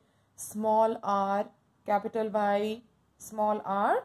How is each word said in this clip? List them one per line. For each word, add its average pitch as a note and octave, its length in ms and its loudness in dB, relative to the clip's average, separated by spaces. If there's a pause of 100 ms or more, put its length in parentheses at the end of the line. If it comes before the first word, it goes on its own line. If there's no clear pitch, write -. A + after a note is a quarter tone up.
(380)
small A3 560 2
r, G3 500 0 (420)
capital A3 440 0
Y, G#3 460 0 (440)
small G#3+ 480 -2
r, G#3+ 360 2